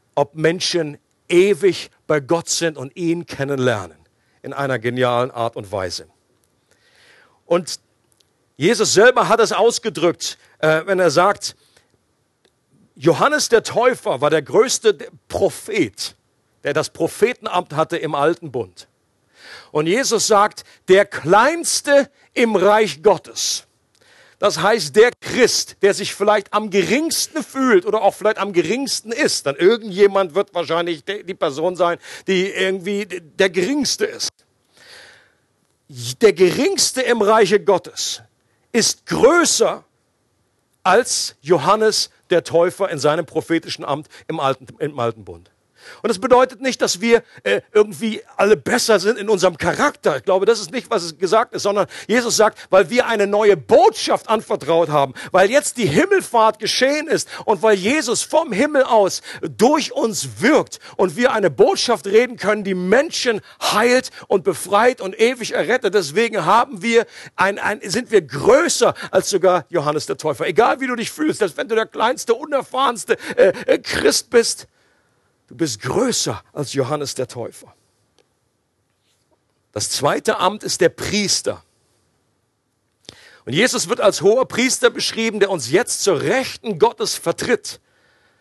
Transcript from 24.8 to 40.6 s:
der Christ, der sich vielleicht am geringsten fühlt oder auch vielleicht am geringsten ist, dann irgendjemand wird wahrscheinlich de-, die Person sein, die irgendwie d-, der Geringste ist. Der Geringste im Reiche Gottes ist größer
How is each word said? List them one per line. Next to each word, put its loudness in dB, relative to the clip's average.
der 6
Christ, 0
der 4
sich -6
vielleicht 0
am -2
geringsten -2
fühlt 2
oder 0
auch 2
vielleicht -2
am -6
geringsten -2
ist, -2
dann -2
irgendjemand 2
wird -2
wahrscheinlich -4
de-, -10
die -12
Person -4
sein, 0
die 0
irgendwie -4
d-, -12
der -2
Geringste -2
ist. -8
Der 6
Geringste 0
im 0
Reiche 4
Gottes -4
ist -2
größer 2